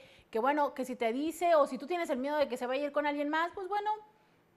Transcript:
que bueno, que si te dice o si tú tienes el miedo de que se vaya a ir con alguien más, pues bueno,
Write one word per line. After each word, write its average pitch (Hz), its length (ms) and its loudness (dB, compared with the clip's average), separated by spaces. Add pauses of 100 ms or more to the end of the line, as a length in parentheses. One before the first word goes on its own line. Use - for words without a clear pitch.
(300)
que - 80 -4
bueno, 277 380 2
que 262 100 -4
si 247 100 -8
te 226 180 0
dice 330 420 2
o 285 100 8
si 269 140 -6
tú 285 80 -10
tienes 339 240 -2
el 254 80 -2
miedo 285 180 -2
de 285 100 4
que 233 100 -6
se 247 100 -4
vaya 262 160 0
a - 20 -2
ir 285 60 -2
con 294 160 0
alguien 294 220 -2
más, 330 260 0
pues 381 120 -8
bueno, 415 220 -2 (680)